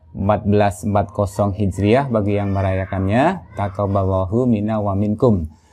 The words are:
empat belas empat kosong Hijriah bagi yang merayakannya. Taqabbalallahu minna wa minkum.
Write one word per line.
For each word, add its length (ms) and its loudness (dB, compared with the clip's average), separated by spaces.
empat 320 0
belas 320 2
empat 320 -2
kosong 400 -2
Hijriah 560 0
bagi 320 0
yang 160 -2
merayakannya. 960 0
Taqabbalallahu 960 0
minna 320 0
wa 160 -2
minkum. 480 2